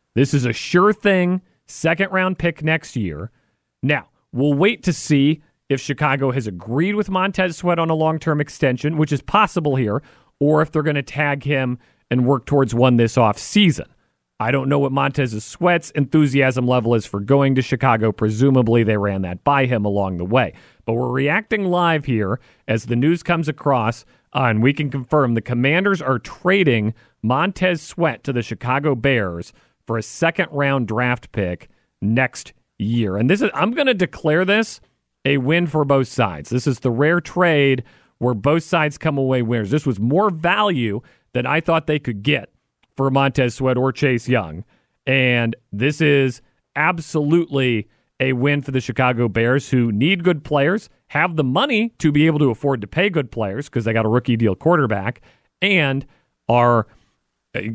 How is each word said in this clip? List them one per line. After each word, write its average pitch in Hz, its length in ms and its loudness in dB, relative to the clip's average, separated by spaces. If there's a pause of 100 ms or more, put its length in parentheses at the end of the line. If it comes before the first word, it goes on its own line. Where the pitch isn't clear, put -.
(160)
This 127 180 2
is 131 120 2
a 117 80 -2
sure 185 380 2
thing, 185 500 0 (240)
second 180 460 -2
round 185 280 -2
pick 165 240 -2
next 160 320 -2
year. 90 360 -6 (500)
Now, 139 280 -2 (220)
we'll 143 220 0
wait 190 300 0
to 175 100 0
see 147 480 0 (280)
if 135 100 0
Chicago 135 520 0
has 123 140 -4
agreed 117 500 -4
with 208 140 -4
Montez 185 480 -2
Sweat 175 220 0
on 165 100 0
a 165 60 0
long-term 156 460 0
extension, 143 560 -2
which 151 140 0
is 139 100 -2
possible 165 540 0
here, 117 280 -2 (360)
or 151 220 4
if 156 100 -2
they're 156 120 -2
gonna 147 200 -2
tag 143 400 -4
him 131 340 -2 (320)
and 123 160 2
work 131 200 0
towards 135 280 2
one 120 240 4
this 117 180 2
offseason. 131 680 2 (540)
I 113 120 -2
don't 135 160 0
know 143 120 2
what 139 120 0
Montez 135 540 -2
Sweat's 175 460 0
enthusiasm 135 760 2
level 120 280 2
is 107 100 0
for 101 160 -6
going 135 340 2
to 131 60 2
Chicago. 113 500 2
Presumably 117 720 2
they 107 140 0
ran 98 240 -2
that 90 240 -8
by 139 220 2
him 113 180 -2
along 98 320 -2
the 87 80 -6
way. 104 280 0 (320)
But 113 80 -2
we're 123 180 -2
reacting 180 540 -2
live 175 400 0
here 110 360 -2 (260)
as 113 180 -2
the 117 120 -2
news 160 260 0
comes 165 240 -2
across, 123 560 -2 (320)
uh, 135 100 0
and 110 160 2
we 135 120 4
can 147 160 -4
confirm 131 440 0
the 113 80 -2
Commanders 160 600 0
are 131 180 -2
trading 139 760 2 (280)
Montez 165 600 -2
Sweat 156 440 -4
to 143 80 -4
the 120 80 -2
Chicago 131 540 -2
Bears 110 580 -2 (340)
for 113 100 -4
a 107 60 -4
second-round 143 840 -2
draft 123 420 -2
pick 90 380 -6 (320)
next 117 500 -2 (260)
year. 107 380 -2
And 117 140 0
this 208 120 2
is, 233 120 0
I'm 180 180 -2
gonna 262 220 0
declare 175 500 0
this 208 380 -2 (420)
a 143 140 2
win 160 300 0
for 151 180 0
both 135 240 2
sides. 90 400 -2
This 123 180 -2
is 131 140 -2
the 127 100 0
rare 156 300 2
trade 143 600 2 (340)
where 123 160 0
both 143 300 0
sides 151 340 -2
come 151 200 -2
away 131 240 0
winners. 110 300 -2
This 147 140 0
was 117 140 -2
more 156 300 2
value 165 720 -2 (320)
than 123 120 -2
I 147 160 0
thought 160 260 -2
they 151 120 -2
could 107 240 -8
get 139 260 -2 (460)
for 135 140 0
Montez 135 460 0
Sweat 127 200 0
or 127 160 0
Chase 123 380 -2
Young. 92 340 -2 (440)
And 123 480 2 (160)
this 127 280 -2
is 143 440 2 (320)
absolutely 147 1120 0 (300)
a 131 140 0
win 143 280 0
for - 80 -10
the 131 100 -2
Chicago 123 480 0
Bears, 117 440 0
who 120 200 2
need 165 320 0
good 165 200 0
players, 151 460 0 (180)
have 165 280 -2
the 151 80 0
money 214 540 0
to 151 140 2
be 147 160 4
able 151 100 2
to 143 140 2
afford 131 300 -2
to 101 60 -10
pay 196 220 0
good 156 220 -4
players 107 360 -6
'cause 117 160 -4
they 110 100 -2
got 110 120 2
a 107 40 0
rookie 117 280 2
deal 110 160 2
quarterback, 117 680 0 (380)
and 147 460 0 (420)
are, 120 380 4 (720)
uh, - 60 -6 (140)